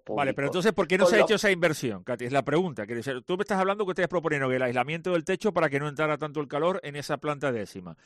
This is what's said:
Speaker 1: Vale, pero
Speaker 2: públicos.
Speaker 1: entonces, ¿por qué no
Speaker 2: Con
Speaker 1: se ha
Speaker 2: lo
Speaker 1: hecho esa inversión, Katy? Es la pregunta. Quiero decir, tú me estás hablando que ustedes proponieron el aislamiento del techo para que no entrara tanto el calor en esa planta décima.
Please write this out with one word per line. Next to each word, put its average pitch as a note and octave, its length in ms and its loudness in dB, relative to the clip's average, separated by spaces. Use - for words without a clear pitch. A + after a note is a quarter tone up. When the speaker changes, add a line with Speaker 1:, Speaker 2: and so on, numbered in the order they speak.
Speaker 1:
Vale, C3+ 280 0
pero C#3 140 -2
Speaker 2:
públicos. - 0 -
Speaker 1:
entonces, F3+ 260 0
¿por F#3 120 0
qué F3+ 120 2
no F#3+ 80 6
Speaker 2:
Con F3 60 8
Speaker 1:
se A3+ 40 6
ha G#3 40 8
Speaker 2:
lo - 60 6
Speaker 1:
hecho G#3+ 100 4
esa G#3 140 2
inversión, D3+ 540 0
Katy? B2 220 -4
Es A#2+ 80 -4
la C3+ 100 4
pregunta. C#3 420 -2
Quiero A#2 120 -8
decir, B2 260 -6
tú F#3 140 -2
me G3+ 60 -4
estás G3 140 0
hablando G3 280 0
que F#3 60 -2
ustedes F3 180 0
proponieron D3+ 420 0
el B2+ 100 2
aislamiento C#3 520 0
del E3 100 0
techo F#3+ 300 0
para E3 160 2
que C#3 100 0
no D3+ 80 -2
entrara D3+ 300 0
tanto D3+ 240 -4
el C#3+ 80 -8
calor E3+ 340 0
en C#3+ 140 -10
esa C#3+ 200 -4
planta C#3+ 360 -2
décima. F#2 420 -8